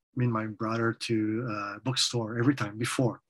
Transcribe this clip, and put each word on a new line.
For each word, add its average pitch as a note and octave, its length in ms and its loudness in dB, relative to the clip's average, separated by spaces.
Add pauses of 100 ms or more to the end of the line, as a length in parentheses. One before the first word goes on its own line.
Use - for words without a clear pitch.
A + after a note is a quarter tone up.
(160)
me B2 100 2
and A#2+ 80 2
my A2 120 -2
brother A2+ 480 0 (140)
to, A2 440 0
uh, G2+ 320 -6
bookstore A#2+ 560 0
every C#3 160 4
time G#2 220 -4
before. A#2+ 520 0